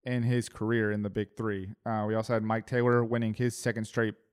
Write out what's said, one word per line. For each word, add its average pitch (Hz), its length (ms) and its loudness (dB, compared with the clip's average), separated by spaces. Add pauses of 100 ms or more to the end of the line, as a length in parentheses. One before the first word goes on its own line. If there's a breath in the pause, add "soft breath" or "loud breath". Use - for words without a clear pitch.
in 123 200 -2
his 120 240 2
career 110 420 0
in 104 140 -2
the 101 60 -2
Big 104 260 -4
Three. 101 380 -4 (120)
Uh, 107 220 -2
we 110 80 0
also 110 160 0
had 113 100 2
Mike 110 240 -2
Taylor 120 380 4
winning 113 300 0
his 123 240 -2
second 113 260 -2
straight 110 320 -2 (180)